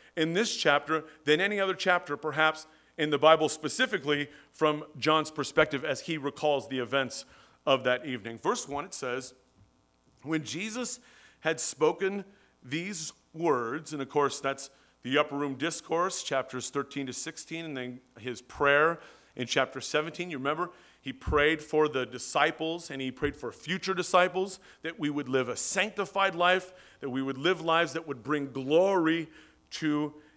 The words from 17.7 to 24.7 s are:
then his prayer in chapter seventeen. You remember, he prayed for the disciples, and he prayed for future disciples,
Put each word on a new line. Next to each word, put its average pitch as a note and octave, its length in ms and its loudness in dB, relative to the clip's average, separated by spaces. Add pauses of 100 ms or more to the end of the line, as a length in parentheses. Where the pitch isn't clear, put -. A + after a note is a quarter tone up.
then B2 240 -10 (160)
his A2+ 240 -8
prayer D3+ 580 4 (380)
in B2 100 -4
chapter C3 320 0
seventeen. D#3+ 500 -4
You D#3+ 80 -6
remember, D#3 340 -2 (280)
he C3 140 -10
prayed D3+ 500 2
for D3+ 240 4
the B2+ 180 -2
disciples, D#3+ 840 -2
and C3+ 100 -8
he C3 80 -4
prayed C#3+ 280 -2
for A#2 160 -8
future F#3 400 -4
disciples, F3+ 640 2 (220)